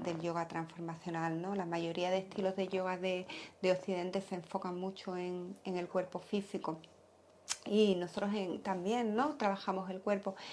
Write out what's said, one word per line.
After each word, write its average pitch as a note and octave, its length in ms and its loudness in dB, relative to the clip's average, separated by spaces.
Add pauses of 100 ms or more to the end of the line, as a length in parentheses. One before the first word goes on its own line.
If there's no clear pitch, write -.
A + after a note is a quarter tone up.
del E3 160 0
yoga E3 280 0
transformacional, E3 920 -2
¿no? G3 140 -2
La F#3+ 100 0
mayoría E3+ 460 0
de F#3+ 80 4
estilos F#3+ 380 0
de F#3+ 120 0
yoga F#3 300 0
de, F#3 280 0 (360)
de F#3 100 8
Occidente F#3 480 0
se F#3+ 140 -6
enfocan F3+ 440 -4
mucho F#3+ 380 -4
en, F3+ 480 -4
en F#3 120 -2
el F3 120 -2
cuerpo F#3 300 0
físico. F#3 600 -2 (840)
Y G#3 300 6
nosotros G3 400 0
en, F#3+ 260 0
también, G#3 540 0
¿no? C#4+ 220 2
Trabajamos G3 520 0
el F#3+ 120 -4
cuerpo, G3 340 0 (180)